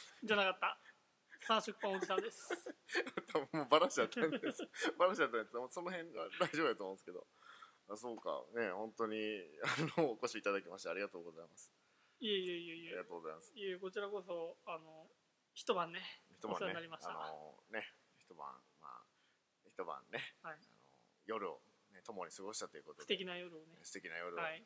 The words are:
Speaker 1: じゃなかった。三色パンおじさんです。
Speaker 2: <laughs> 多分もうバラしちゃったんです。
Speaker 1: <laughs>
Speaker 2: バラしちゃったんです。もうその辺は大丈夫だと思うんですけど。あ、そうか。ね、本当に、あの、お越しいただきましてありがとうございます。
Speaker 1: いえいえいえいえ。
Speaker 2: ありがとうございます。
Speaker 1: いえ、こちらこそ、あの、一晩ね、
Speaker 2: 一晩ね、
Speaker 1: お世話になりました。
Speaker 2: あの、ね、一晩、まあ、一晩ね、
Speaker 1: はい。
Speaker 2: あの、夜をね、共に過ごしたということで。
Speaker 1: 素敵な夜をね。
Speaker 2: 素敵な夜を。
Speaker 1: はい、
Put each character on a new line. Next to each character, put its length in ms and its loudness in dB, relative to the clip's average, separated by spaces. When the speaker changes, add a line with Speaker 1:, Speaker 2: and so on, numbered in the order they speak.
Speaker 1:
じ 100 4
ゃ 40 8
な 60 8
か 80 8
っ 80 -2
た。 200 2
三 220 4
色 180 -4
パ 100 2
ン 40 2
お 60 2
じ 60 2
さ 100 4
ん 60 4
で 100 -2
す。 180 -8
Speaker 2:
<laughs> 460 -2
多 60 8
分 200 0
も 60 2
う 20 -12
バ 120 12
ラ 100 8
し 60 -4
ち 60 6
ゃ 40 8
っ 40 0
た 120 0
ん 100 6
で 200 0
す。 120 -4
Speaker 1:
<laughs> 160 2
Speaker 2:
バ 100 10
ラ 60 6
し 40 -2
ち 60 6
ゃ 40 6
っ 40 0
た 60 4
ん 60 2
で 60 -10
す。 80 -6
も 80 -2
う 60 -6
そ 100 -4
の 100 -4
辺 240 -6
は 140 -4
大 100 6
丈 140 2
夫 40 6
だ 80 4
と 80 -6
思 100 -2
う 20 -8
ん 0 -
で 40 -14
す 60 -20
け 60 -10
ど。 160 -10
あ、 80 -6
そ 140 -4
う 60 -6
か。 360 -2
ね、 180 2
本 220 -4
当 140 0
に、 560 -2
あ 380 2
の、 100 6
お 60 -4
越 120 0
し 100 -4
い 20 -12
た 100 4
だ 100 4
き 80 -12
ま 80 -10
し 60 -10
て 60 -4
あ 40 0
り 80 -2
が 80 -2
と 100 -10
う 40 -10
ご 80 -12
ざ 120 -14
い 40 -18
ま 100 -20
す。 160 -18
Speaker 1:
い 80 -4
え 100 2
い 120 -2
え 80 -2
い 120 -8
え 60 -8
い 120 -12
え。 20 -10
Speaker 2:
あ 20 -8
り 60 -6
が 80 -4
と 120 -18
う 40 -8
ご 60 -6
ざ 60 -4
い 20 -10
ま 60 -14
す。 120 -16
Speaker 1:
い 100 -12
え、 140 -2
こ 140 -6
ち 80 -4
ら 100 -2
こ 120 -4
そ、 440 -6
あ 140 -4
の、 280 -18
一 220 0
晩 160 0
ね、 100 -8
Speaker 2:
一 180 -10
晩 60 0
ね、 20 0
Speaker 1:
お 40 0
世 60 -2
話 60 0
に 40 -2
な 60 -4
り 60 -10
ま 100 -12
し 60 -14
た。 80 -6
Speaker 2:
あ 180 -6
の、 400 -14
ね、 240 -4
一 160 -20
晩、 140 -10
ま 60 -16
あ、 180 -16
一 200 -6
晩 240 -6
ね、 100 -2
Speaker 1:
は 100 -10
い。 40 -10
Speaker 2:
あ 20 -20
の、 60 -20
夜 260 -2
を 100 -10
ね、 120 -20
共 220 -6
に 60 -10
過 100 -10
ご 120 -6
し 60 -2
た 80 -4
と 100 -12
い 20 -10
う 40 -16
こ 100 -14
と 40 -20
で。 60 -12
Speaker 1:
素 40 -16
敵 180 0
な 120 -6
夜 180 -10
を 120 -12
ね。 160 -20
Speaker 2:
素 100 -8
敵 160 -8
な 80 -6
夜 180 -4
を。 40 -4
Speaker 1:
は 100 0
い、 160 -10